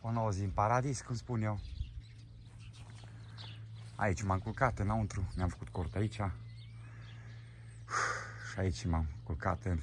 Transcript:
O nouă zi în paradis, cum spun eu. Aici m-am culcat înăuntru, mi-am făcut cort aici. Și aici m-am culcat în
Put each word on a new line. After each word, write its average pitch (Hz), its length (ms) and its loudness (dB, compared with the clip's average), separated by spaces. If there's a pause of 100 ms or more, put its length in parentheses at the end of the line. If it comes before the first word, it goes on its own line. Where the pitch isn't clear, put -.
O 113 100 -2
nouă 113 200 4
zi 98 120 2
în 98 60 2
paradis, 120 520 6
cum - 140 -2
spun 113 260 0
eu. 107 180 2 (2250)
Aici 101 280 4
m-am 95 160 4
culcat 110 400 2
înăuntru, 104 560 2
mi-am 90 140 4
făcut - 200 -6
cort 82 260 -2
aici. 104 260 2 (2250)
Și - 80 -2
aici 95 260 2
m-am 80 220 6 (160)
culcat 85 400 0
în 87 200 2